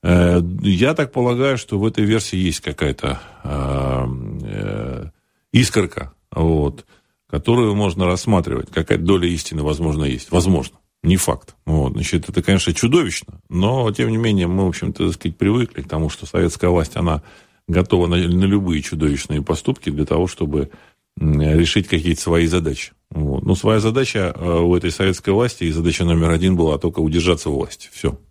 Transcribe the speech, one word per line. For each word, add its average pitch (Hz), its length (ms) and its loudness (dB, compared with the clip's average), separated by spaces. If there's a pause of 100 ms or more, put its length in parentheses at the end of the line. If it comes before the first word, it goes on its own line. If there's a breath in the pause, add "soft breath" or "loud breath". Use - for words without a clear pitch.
Э, 87 400 4 (200)
я 104 300 4
так 151 200 -2
полагаю, 123 440 0
что 110 220 -4
в 104 80 0
этой 110 180 0
версии 104 320 0
есть 92 240 0
какая-то, 71 600 -4 (220 loud breath)
э, 67 640 -2 (360)
э, 52 680 -8 (420)
искорка, 98 600 2 (180)
вот, 80 540 0 (440 soft breath)
которую 117 460 0
можно 95 320 0
рассматривать. 87 640 0
Какая-то - 340 -2
доля 87 240 4
истины, 80 340 -4
возможно, 76 420 0
есть. - 260 -4
Возможно. 85 460 2 (260)
Не 180 140 4
факт. - 480 -4
Вот. 76 280 0
Значит, - 360 -2
это, - 140 -2
конечно, 95 320 0
чудовищно, 135 760 0
но, 110 440 0
тем 117 180 -2
не 110 60 0
менее, 104 320 2
мы, 95 160 0
в 92 40 2
общем-то, - 380 -4
так 87 80 -2
сказать, - 240 -8
привыкли 110 440 0
к 73 60 -14
тому, 78 200 -2
что - 180 -10
советская 87 440 0
власть, 85 260 0
она 80 260 0 (460 loud breath)
готова 87 380 2
на, 87 100 2
на 90 280 2
любые 95 380 2
чудовищные 76 600 -2
поступки - 480 -4
для 73 140 -2
того, 85 220 0
чтобы, 73 440 -4 (480 loud breath)
м, 76 220 2
решить 82 480 2
какие-то 80 320 0
свои 85 260 2
задачи. 80 460 -2 (180)
Вот. 73 340 -4
Ну, 95 100 2
своя 107 260 2
задача, 113 540 0
э, 85 260 -2
у 85 140 4
этой 87 160 0
советской 95 400 -2
власти, 113 340 0
и 80 80 -2
задача 82 320 0
номер 82 260 2
один 90 260 2
была 78 220 2
только 80 220 -4
удержаться 80 500 0
у 71 40 -2
власти. - 380 -8
Всё. - 260 -4 (120)